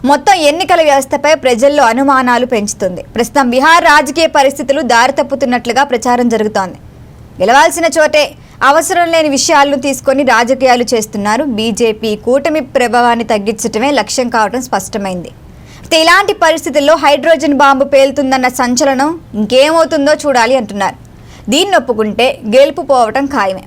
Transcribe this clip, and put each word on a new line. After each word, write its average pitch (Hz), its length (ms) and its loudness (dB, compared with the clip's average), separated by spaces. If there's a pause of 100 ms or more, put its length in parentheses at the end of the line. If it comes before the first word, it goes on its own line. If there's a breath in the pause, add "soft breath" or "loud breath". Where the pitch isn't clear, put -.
(120)
మొత్తం 285 220 2 (180)
ఎన్నికల 359 360 0
వ్యవస్థపై 285 460 0 (100)
ప్రజల్లో 262 460 2
అనుమానాలు 247 640 0
పెంచుతుంది. 202 500 -6 (120)
ప్రస్తుతం 240 400 0
బీహార్ 330 360 4
రాజకీయ 302 460 2
పరిస్థితులు 277 440 0 (120)
దారి 254 260 2
తప్పుతున్నట్లుగా 247 720 -2
ప్రచారం 247 340 0 (100)
జరుగుతోంది. 208 440 -4 (640)
గెలవాల్సిన 302 440 2 (140)
చోటే 302 240 2 (480 loud breath)
అవసరం 339 420 0
లేని 311 240 0
విషయాలను 285 500 2
తీసుకొని 269 340 -2 (120)
రాజకీయాలు 247 600 2
చేస్తున్నారు. 220 500 -4 (160)
బీజేపీ 220 520 -2 (140)
కూటమి 285 360 0 (180)
ప్రభావాన్ని 240 560 0
తగ్గించటమే 214 560 -4 (100)
లక్ష్యం 247 260 -4 (100)
కావడం 220 320 -2
స్పష్టమైంది. 190 640 -6 (520 loud breath)
అయితే - 200 0
ఇలాంటి 381 280 2 (100)
పరిస్థితుల్లో 311 500 0 (100)
హైడ్రోజన్ 294 580 0
బాంబు 277 320 4
పేలుతుందన్న 269 560 0 (120)
సంచలనం 269 500 0 (280)
ఇంకేమవుతుందో 294 760 2 (100)
చూడాలి 254 380 0
అంటున్నారు. 196 360 -6 (560 loud breath)
దీన్ని 370 280 0
ఒప్పుకుంటే 214 460 -2 (280)
గెలుపు 285 360 2
పోవటం 254 340 0 (100)
ఖాయమే. 196 320 -4